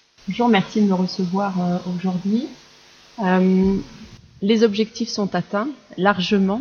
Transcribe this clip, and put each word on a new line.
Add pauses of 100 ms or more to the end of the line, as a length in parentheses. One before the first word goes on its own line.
(280)
Bonjour,
merci
de
me
recevoir,
euh, (180)
aujourd'hui. (760)
Euh, (680)
les
objectifs
sont
atteints, (260)
largement